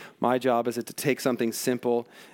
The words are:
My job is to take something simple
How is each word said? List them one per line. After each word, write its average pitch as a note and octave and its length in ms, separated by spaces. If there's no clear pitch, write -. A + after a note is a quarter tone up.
My B2 160
job A#2+ 320
is A2+ 60
to A#2+ 80
take - 360
something A#2+ 320
simple A#2+ 560